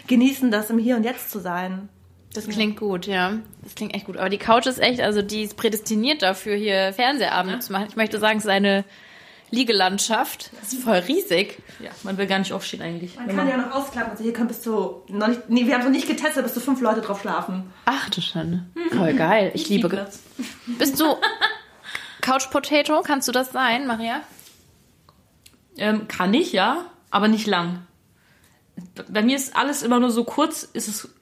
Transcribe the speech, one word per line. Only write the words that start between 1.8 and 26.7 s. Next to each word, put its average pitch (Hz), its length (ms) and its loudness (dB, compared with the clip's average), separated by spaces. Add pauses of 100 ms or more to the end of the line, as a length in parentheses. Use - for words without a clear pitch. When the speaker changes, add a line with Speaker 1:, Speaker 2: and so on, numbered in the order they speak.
Speaker 2:
Das 214 120 -8
Speaker 1:
Ja. 214 80 -6
Speaker 2:
klingt 214 240 0
gut, 190 300 -2
ja. 190 260 2 (300)
Das - 120 -18
klingt 208 200 -8
echt 196 100 -8
gut. 185 120 -10
Aber 190 120 -2
die 202 80 -2
Couch 233 300 4
ist 254 120 0
echt, 247 220 2
also 208 200 2
die 208 220 -4
ist 208 140 -8
prädestiniert 220 640 0
dafür, 196 340 0
hier 196 380 2
Fernsehabend 202 600 0
Speaker 3:
Ja. 247 60 -4
Speaker 2:
zu 208 140 -8
machen. 202 160 -2
Ich - 80 -14
möchte 214 220 0
sagen, 214 180 2
es 214 80 -4
ist 208 40 2
eine 196 360 4 (640)
Liegelandschaft. 220 1000 0 (120)
Das 208 100 -10
ist 254 140 -6
voll 226 140 4
riesig. 208 580 0 (240)
Speaker 3:
Ja, - 80 -12 (140)
man 196 140 -4
will 196 100 0
gar 190 120 2
nicht 190 140 -2
aufstehen 190 280 -8
eigentlich. 170 360 -8
Speaker 1:
Man 240 100 -8
Speaker 3:
Wenn 196 80 -2
Speaker 1:
kann 269 120 2
Speaker 3:
man 262 120 0
Speaker 1:
ja 247 80 0
noch 262 80 -6
ausklappen. 233 360 -4
Also 208 120 -8
hier 226 80 0
können 226 160 0
bis - 140 -8
zu, 202 480 -2
noch 202 180 -2
nicht, 240 220 0
nee, 233 180 4
wir 285 60 4
haben 247 100 2
noch 262 80 2
nicht - 160 2
getestet, 302 380 0
bis 233 80 -6
zu 233 80 -6
fünf 262 180 0
Leute 220 220 2
drauf 196 180 -6
schlafen. 185 500 -4 (140)
Speaker 2:
Ach 269 260 -2
du 180 120 -4
Schande. 170 420 -2 (320)
Voll 165 180 2
geil. 190 400 4
Ich - 140 -4
liebe 185 220 2
Speaker 3:
Liegeplatz. 196 300 -6 (600)
Speaker 2:
Bist 277 220 0
du 311 160 2 (1040)
Couch 262 280 0
Potato? 294 520 2
Kannst 294 260 0
du 240 60 0
das 262 180 0
sein, 254 360 0
Maria? 233 340 -4 (1600)
Speaker 3:
Ähm, 214 300 0
kann 190 260 0
ich, 339 180 2
ja, 226 340 0 (240)